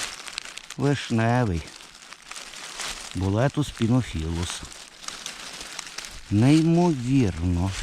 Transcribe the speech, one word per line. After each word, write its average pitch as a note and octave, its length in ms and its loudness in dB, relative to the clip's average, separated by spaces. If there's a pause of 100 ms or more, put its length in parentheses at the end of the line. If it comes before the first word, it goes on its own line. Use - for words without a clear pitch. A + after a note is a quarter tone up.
(760)
Вишневий. A#2+ 840 2 (1500)
Булетус G#2+ 540 2
пінофілус. F2+ 920 0 (1700)
Неймовірно. B2 1400 4 (120)